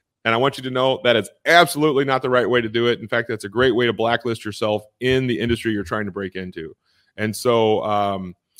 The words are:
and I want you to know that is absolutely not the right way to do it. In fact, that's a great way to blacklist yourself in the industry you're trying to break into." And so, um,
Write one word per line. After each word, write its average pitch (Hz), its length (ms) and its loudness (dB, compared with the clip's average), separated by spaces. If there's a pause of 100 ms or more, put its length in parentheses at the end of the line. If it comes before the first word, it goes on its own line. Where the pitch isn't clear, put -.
(260)
and 113 80 2
I 117 40 2
want 131 200 0
you 120 60 -14
to 127 80 -6
know 131 320 0
that 120 120 6
is 104 140 0 (160)
absolutely 151 600 4
not 131 180 0
the 131 60 -2
right 123 200 2
way 123 100 2
to 113 100 -2
do 117 180 0
it. 117 120 0
In 110 80 -12
fact, 117 200 -2
that's 113 160 -6
a 104 60 -8
great 117 260 2
way 123 100 2
to 117 80 2
blacklist 113 500 -2
yourself 107 400 -2 (160)
in 131 280 0
the 123 120 -2
industry 113 340 -2
you're 104 100 -4
trying 107 220 -6
to 98 60 -10
break 98 240 -8
into." 87 400 -12 (420)
And 107 180 -4
so, 113 480 2
um, 101 520 -2 (240)